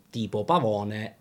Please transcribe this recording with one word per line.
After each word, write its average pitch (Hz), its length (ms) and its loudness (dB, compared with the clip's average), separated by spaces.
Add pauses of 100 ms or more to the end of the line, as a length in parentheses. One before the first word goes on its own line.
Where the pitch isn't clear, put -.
(160)
tipo 107 300 -2
Pavone 107 760 0